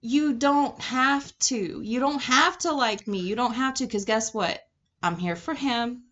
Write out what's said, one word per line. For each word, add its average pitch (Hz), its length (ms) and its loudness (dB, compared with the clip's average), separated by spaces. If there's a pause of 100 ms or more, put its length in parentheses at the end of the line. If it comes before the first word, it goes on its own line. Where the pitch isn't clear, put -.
You 285 320 2
don't 277 480 2
have 269 580 2
to. 208 420 -2
You 226 180 -2
don't 277 220 0
have 311 380 4
to 339 140 0
like 226 340 -2
me. 202 120 -2
You 185 160 -2
don't 240 180 0
have 262 220 -2
to, 262 120 -2
'cause 196 180 -2
guess 220 280 0
what? 202 280 -2 (400)
I'm 170 160 0
here 175 180 -2
for 311 180 -6
him. 247 580 -2